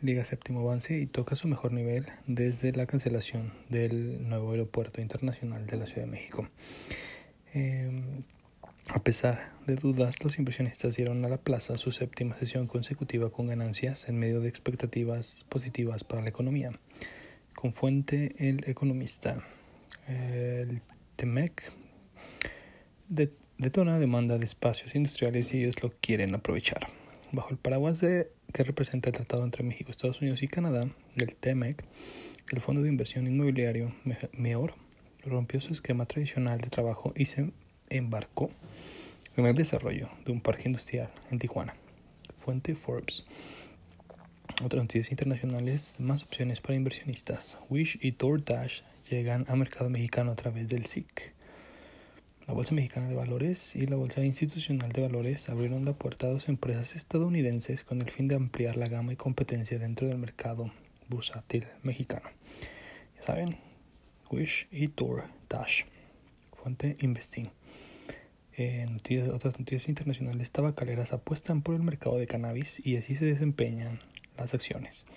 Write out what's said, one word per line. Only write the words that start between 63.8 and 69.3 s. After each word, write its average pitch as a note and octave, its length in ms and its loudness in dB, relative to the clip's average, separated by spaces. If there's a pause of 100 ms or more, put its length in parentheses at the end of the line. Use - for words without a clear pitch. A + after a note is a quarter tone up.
Wish - 420 0
y D3+ 160 0
DoorDash. - 960 -2 (680)
Fuente C#3+ 460 -2
Investing. A#2+ 500 0 (1080)
Eh, B2 300 -2
noticias, B2 420 0
otras B2+ 280 0